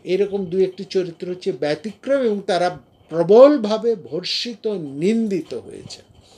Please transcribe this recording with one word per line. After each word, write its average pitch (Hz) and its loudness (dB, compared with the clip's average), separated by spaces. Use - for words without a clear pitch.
এরকম 196 -2
দু 175 -4
একটি 185 -2
চরিত্র 175 -4
হচ্ছে 180 -6
ব্যতিক্রম 196 -2
এবং 208 0
তারা 180 0
প্রবলভাবে 220 6
ভর্ষিত, 180 -8
নিন্দিত 190 -2
হয়েছে। - -14